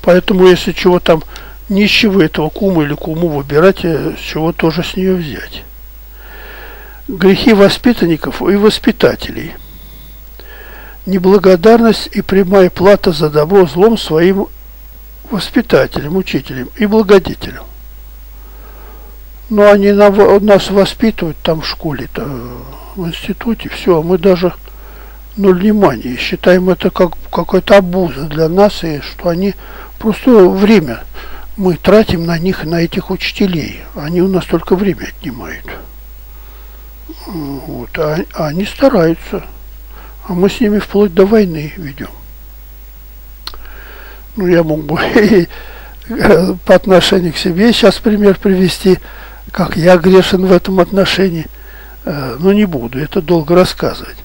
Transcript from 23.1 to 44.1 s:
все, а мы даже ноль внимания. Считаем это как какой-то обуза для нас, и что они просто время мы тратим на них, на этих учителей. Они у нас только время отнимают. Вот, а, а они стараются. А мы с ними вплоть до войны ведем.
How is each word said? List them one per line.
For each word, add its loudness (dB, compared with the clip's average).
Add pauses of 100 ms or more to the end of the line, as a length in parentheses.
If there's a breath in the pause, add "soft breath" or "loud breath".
все, 0
а -2
мы 0
даже 2 (840 loud breath)
ноль 2
внимания. 0
Считаем 0
это 0
как -6 (140)
какой-то 0
обуза 0
для -2
нас, 2
и -6
что -8
они -2 (440 loud breath)
просто 4
время 2 (540 loud breath)
мы 0
тратим 2
на -2
них, -4
на -2
этих -6
учителей. -4 (140)
Они -4
у 2
нас -2
только -2
время -4
отнимают. -12 (1600 loud breath)
Вот, -10
а, -2 (140)
а -4
они -4
стараются. 0 (840 loud breath)
А -8
мы 2
с -6
ними 0
вплоть 0
до 4
войны 0
ведем. -12 (2250 loud breath)